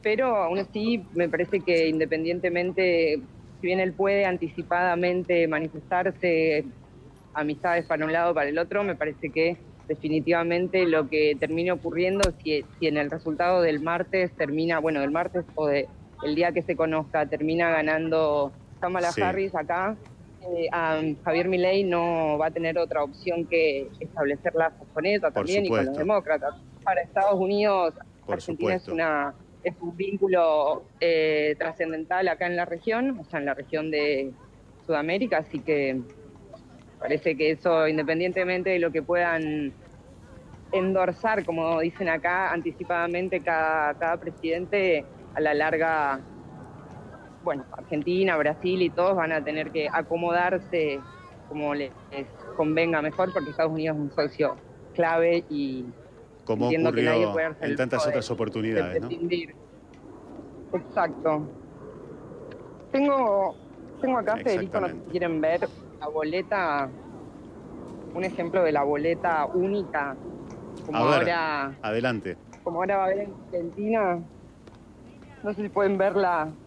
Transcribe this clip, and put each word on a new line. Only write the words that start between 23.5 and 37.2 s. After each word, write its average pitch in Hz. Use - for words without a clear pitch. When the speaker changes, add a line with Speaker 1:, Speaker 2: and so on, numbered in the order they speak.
Speaker 1:
establecer 147
lazos 160
con 156
ella 202
Speaker 2:
Por 151
Speaker 1:
también 165
y -
con 113
los 135
Speaker 2:
supuesto. 139
Speaker 1:
demócratas. 151
Para 185
Estados 190
Unidos, 196
Speaker 2:
Por 196
Speaker 1:
Argentina 170
es 180
Speaker 2:
supuesto. -
Speaker 1:
una, 151
es 175
un 170
vínculo, 175
eh, 156
trascendental 160
acá 175
en 175
la 170
región, 226
o 156
sea, 160
en 143
la 139
región 156
de 147
Sudamérica, 165
así 160
que 135
parece 151